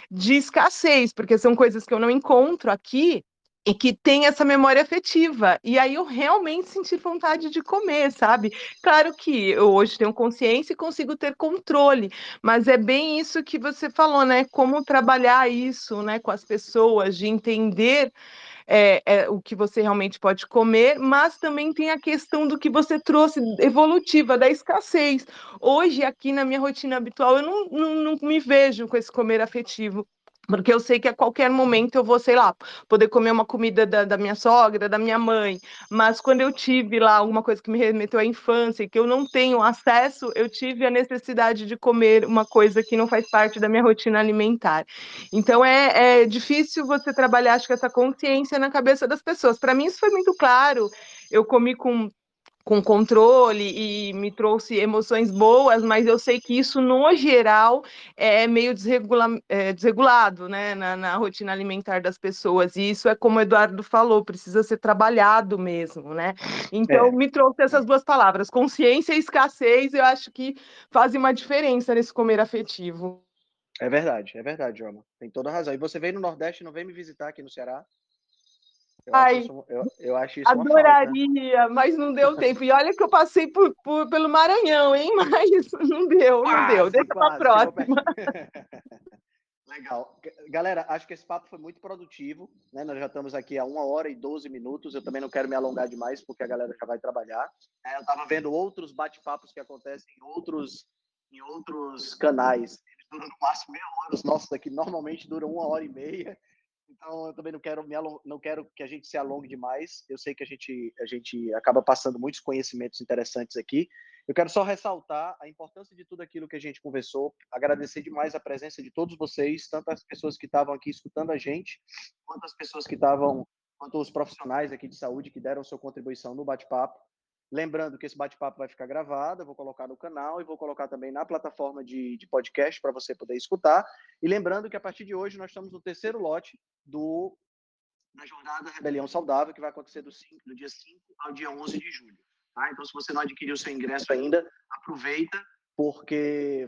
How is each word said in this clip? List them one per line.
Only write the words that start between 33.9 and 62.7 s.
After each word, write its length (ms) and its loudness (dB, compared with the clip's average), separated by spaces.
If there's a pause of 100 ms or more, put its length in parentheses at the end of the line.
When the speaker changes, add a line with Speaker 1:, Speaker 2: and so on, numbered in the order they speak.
Speaker 1:
da 140 -2
minha 160 -4
sogra, 540 2
da 100 0
minha 200 0
mãe. 420 -2 (280)
Mas 320 2
quando 200 2
eu 120 0
tive 460 -2
lá 180 6
alguma 280 0
coisa 180 -2
que 80 -10
me 80 -2
remeteu 400 0
à 60 2
infância 580 -2
e 60 -6
que 100 -2
eu 80 2
não 180 0
tenho 380 2
acesso, 720 2
eu 140 0
tive 360 -4
a 60 2
necessidade 760 -2
de 120 -8
comer 480 4
uma 200 2
coisa 380 4
que 140 -2
não 100 2
faz 240 -2
parte 300 2
da 80 2
minha 160 2
rotina 340 2
alimentar. 680 0 (480)
Então 320 4
é, 580 6
é 40 8
difícil 600 -2
você 280 -2
trabalhar, 400 4
acho 140 -2
que 40 -2
essa 160 -2
consciência 680 0
na 120 -2
cabeça 360 2
das 160 -4
pessoas. 380 0
Pra 140 2
mim 120 0
isso 140 -6
foi 100 4
muito 240 2
claro. 560 4 (400)
Eu 140 4
comi 320 2
com, 340 -2 (540)
com 180 2
controle 880 6 (360)
e 40 -10
me 180 -6
trouxe 460 -2
emoções 540 0
boas, 520 6
mas 240 2
eu 120 4
sei 220 0
que 160 -4
isso, 240 0
no 340 4
geral, 720 4 (320)
é 300 4
meio 260 0
desregula-, 760 0
é, 240 -2
desregulado, 760 2
né, 260 -6
na, 220 -6
na 200 -4
rotina 360 -6
alimentar 480 -6
das 160 -6
pessoas. 600 -2